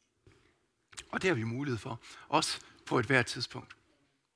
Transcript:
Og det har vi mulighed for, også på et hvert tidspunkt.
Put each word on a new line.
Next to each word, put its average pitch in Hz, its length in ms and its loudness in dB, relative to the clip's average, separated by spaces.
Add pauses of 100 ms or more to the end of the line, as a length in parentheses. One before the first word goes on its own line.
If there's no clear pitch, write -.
(1120)
Og - 120 -4
det 185 60 4
har 180 60 6
vi 113 100 0
mulighed 123 340 -2
for, 113 220 -10 (280)
også - 320 2 (260)
på 143 120 2
et 113 80 2
hvert 131 200 4
tidspunkt. - 500 -10 (600)